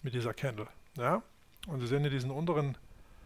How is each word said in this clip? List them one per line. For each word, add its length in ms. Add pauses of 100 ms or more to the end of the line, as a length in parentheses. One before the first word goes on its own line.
mit 120
dieser 200
Candle. 340 (300)
Ja? 260 (440)
Und 140
Sie 60
sehen 140
hier 80
diesen 220
unteren 460 (480)